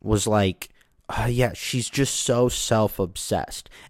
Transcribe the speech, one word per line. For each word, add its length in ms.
was 240
like, 420
"Uh, 220
yeah, 240
she's 340
just 280
so 340
self-obsessed." 1200